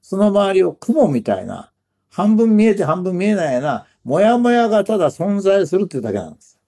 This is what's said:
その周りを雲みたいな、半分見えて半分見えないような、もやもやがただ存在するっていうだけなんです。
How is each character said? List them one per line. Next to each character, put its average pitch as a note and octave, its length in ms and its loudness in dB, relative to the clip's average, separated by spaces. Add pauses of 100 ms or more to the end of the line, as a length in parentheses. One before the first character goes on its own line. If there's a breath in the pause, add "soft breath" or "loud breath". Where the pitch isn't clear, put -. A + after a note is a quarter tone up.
そ - 160 -8
の G#3 120 2
周 G3 260 2
り F#3+ 80 4
を E3+ 120 0
雲 B3+ 340 0
み B2+ 140 -2
た G2 180 -4
い F#2+ 60 -12
な、 F#2 260 -14 (380)
半 G#3 260 0
分 A3 200 2
見 G#3+ 100 4
え G#3+ 80 4
て G3 100 -2
半 E3 180 -2
分 F3+ 140 -4
見 F#3+ 100 -2
え G#3+ 80 2
な E3 160 -2
い B2+ 40 -2
よ B2 60 0
う - 20 -8
な、 C#3 240 -4 (180 soft breath)
も C#3+ 160 -2
や A3+ 180 4
も A#3+ 120 2
や A#3 180 2
が G#3 160 2
た A3 140 -2
だ D#3 120 2
存 G3+ 300 -4
在 F#3+ 260 2
す F3 120 -2
る G3+ 60 0
っ - 20 -6
て D#3 100 -10
い B2+ 40 -4
う - 20 -10
だ G#2+ 100 -6
け G2+ 60 -2
な D#2+ 120 -10
ん - 40 -20
で - 60 -20
す。 - 280 -20